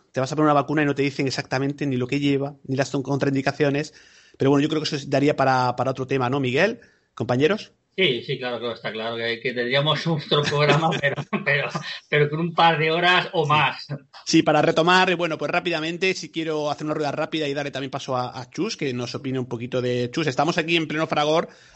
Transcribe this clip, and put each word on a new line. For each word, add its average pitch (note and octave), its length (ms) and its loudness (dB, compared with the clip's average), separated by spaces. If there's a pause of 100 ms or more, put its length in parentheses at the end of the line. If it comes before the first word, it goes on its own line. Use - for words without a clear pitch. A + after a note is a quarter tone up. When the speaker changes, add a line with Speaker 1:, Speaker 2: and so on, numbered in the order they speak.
(120)
Speaker 1:
Te - 80 -4
vas C3 120 0
a D3+ 40 -6
poner D3+ 100 4
una D3 160 6
vacuna D3+ 200 0
y D3 60 4
no C#3 80 2
te C#3 80 0
dicen C#3 240 -2
exactamente C#3 580 -4
ni C3+ 100 0
lo B2 120 -2
que C#3+ 120 -2
lleva, C#3 440 0
ni C3+ 120 -4
las C3+ 140 0
contraindicaciones. C#3 1040 0 (440)
Pero C#3 140 4
bueno, C#3+ 120 6
yo D3+ 40 2
creo D3+ 140 -2
que D#3 120 -6
eso C#3 140 -6
daría C#3+ 300 2
para, B2+ 400 2
para B2+ 140 0
otro B2+ 160 -6
tema, C3 220 0
¿no, C#3 120 0
Miguel? C#3+ 400 0 (320)
¿Compañeros? C3 580 0 (240)
Speaker 2:
Sí, D3 280 2
sí, C3+ 140 -6
claro, B2 220 -6
claro, A#2 140 -4
está A2 180 -10
claro A2 240 -6
que, A#2 240 -4
que B2+ 140 -4
tendríamos C#3 540 0
<laughs> - 0 -
otro D3+ 360 0
programa, D3 460 2 (100)
pero, C#3 160 0 (300)
pero, C#3+ 240 0 (400)
pero D3 200 2
con D3+ 120 -4
un E3+ 120 -4
par E3 240 6
de D#3+ 140 0
horas F3 400 2
o E3 140 0
Speaker 1:
Sí. C#3+ 40 0
Speaker 2:
más. D3 380 0 (380)
Speaker 1:
Sí, D#3+ 180 4
para D3+ 180 4
retomar, F3+ 540 4
bueno, D#3+ 220 -2
pues D3 120 -4
rápidamente, E3+ 640 -2
si F3+ 160 -12
quiero D#3 380 -4
hacer C#3+ 140 -6
una D#3 120 -2
rueda D3 180 -2
rápida D3+ 340 -4
y C#3 60 -2
darle C#3+ 180 -4
también C3+ 200 -8
paso C3 260 -4
a, B2 200 -4
a B2+ 120 -14
Chus, G3 260 -6
que C#3 180 -4
nos B2 220 -6
opine C3 240 -4
un B2+ 60 -4
poquito B2 360 -6
de B2 300 -2
Chus. D#3 160 -2
Estamos C#3+ 300 0
aquí E3 180 0
en D#3+ 140 0
pleno D#3 180 -2
fragor D#3 400 2 (280)